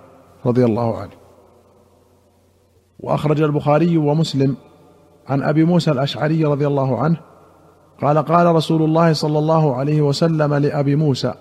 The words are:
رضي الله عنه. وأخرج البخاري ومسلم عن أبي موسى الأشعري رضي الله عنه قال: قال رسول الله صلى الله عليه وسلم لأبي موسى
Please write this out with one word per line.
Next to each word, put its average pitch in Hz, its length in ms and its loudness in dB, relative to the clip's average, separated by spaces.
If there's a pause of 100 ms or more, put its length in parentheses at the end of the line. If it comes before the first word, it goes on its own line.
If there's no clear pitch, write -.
(460)
رضي 123 180 2
الله 113 340 0
عنه. 95 120 -12 (1900)
وأخرج 147 420 -2
البخاري 151 540 2
ومسلم 147 600 0 (720)
عن 135 140 -2
أبي 151 220 2
موسى 170 260 2
الأشعري 147 540 -2
رضي 147 220 0
الله 135 320 -2
عنه 160 180 0 (880)
قال: 147 160 2
قال 170 360 2
رسول 160 280 0
الله 160 300 2
صلى 151 260 -2
الله 156 380 2
عليه 151 260 0
وسلم 147 520 0
لأبي 143 420 0
موسى 135 440 -2